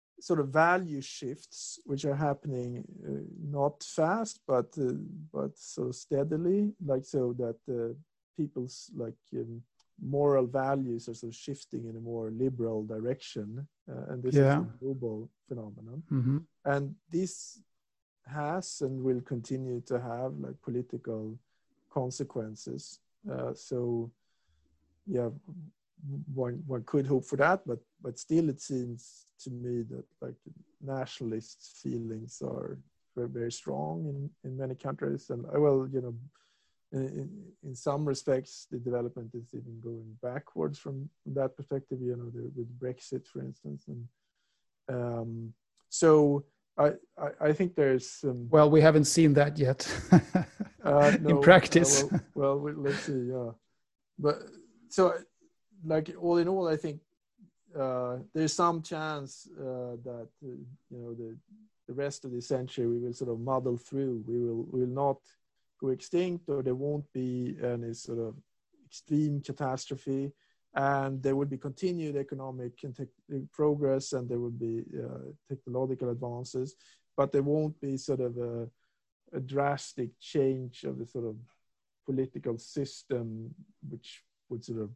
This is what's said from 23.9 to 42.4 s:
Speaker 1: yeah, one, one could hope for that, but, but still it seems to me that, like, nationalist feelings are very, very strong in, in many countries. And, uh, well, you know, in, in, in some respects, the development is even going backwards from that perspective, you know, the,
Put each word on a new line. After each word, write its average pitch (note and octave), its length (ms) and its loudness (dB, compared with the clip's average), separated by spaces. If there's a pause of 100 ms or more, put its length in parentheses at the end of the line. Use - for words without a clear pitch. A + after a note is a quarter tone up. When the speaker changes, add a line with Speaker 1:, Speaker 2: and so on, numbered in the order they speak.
Speaker 1:
yeah, B2 240 0 (1040)
one, B2+ 340 -4
one B2 160 -4
could C#3 240 0
hope C3+ 180 2
for C#3+ 120 -4
that, E3+ 280 4
but, A#2+ 140 -6 (240)
but B2 160 -10
still D#3+ 300 2
it C#3 120 -4
seems A#2+ 640 -8 (140)
to C3+ 100 -12
me A#2+ 320 -4
that, B1+ 240 -10 (160)
like, B2+ 140 -10 (440)
nationalist B2+ 1000 -8
feelings A#2 640 -8
are - 320 -8 (380)
very, A#2+ 140 -4
very A#2+ 220 -4
strong D#3 540 -6
in, C#3+ 240 -6 (140)
in C3 120 -8
many C3 200 -6
countries. C#3 560 -4
And, A#2+ 140 -6
uh, D3 140 0
well, C3+ 320 6
you C3+ 100 -2
know, A#2+ 140 -6 (760)
in, C3+ 160 -4
in, C#3+ 220 -8 (340)
in C3+ 120 -12
some D3 300 -2
respects, C3 640 -2
the B2 80 -8
development A#2+ 560 -4
is A#2+ 220 -12
even A#2 260 -14
going A2+ 400 -12
backwards D3 560 -4
from C#3 320 -8 (160)
that C3+ 320 -2
perspective, C#3 440 -6
you B2 140 -2
know, A#2+ 140 -10
the, A#2+ 260 -10